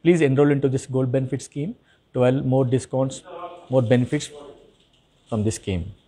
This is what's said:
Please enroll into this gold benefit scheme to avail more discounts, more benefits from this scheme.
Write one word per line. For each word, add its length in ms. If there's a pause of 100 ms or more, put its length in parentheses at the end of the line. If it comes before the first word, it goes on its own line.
Please 180
enroll 300
into 180
this 160
gold 260
benefit 300
scheme 340 (380)
to 100
avail 200
more 220
discounts, 560 (480)
more 120
benefits 500 (1000)
from 140
this 120
scheme. 360 (160)